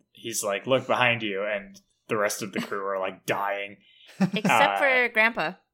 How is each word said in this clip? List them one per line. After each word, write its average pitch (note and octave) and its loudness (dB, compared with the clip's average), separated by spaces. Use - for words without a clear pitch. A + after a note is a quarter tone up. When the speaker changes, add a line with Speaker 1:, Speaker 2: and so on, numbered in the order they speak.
Speaker 1:
he's A2 -8
like, G2 -2
"Look B2+ 2
behind A#2 2
you," G2 -4
and G2+ -6
the A#2+ -2
rest G#2 0
of G2+ -10
the G#2+ -4
crew G2+ -6
are, G2 -4
like, F#2 -6
dying. G2+ -4
Speaker 2:
<laughs> - -10
Except F#3+ 0
Speaker 1:
Uh, - 6
Speaker 2:
for B3+ 2
Grandpa. A3 0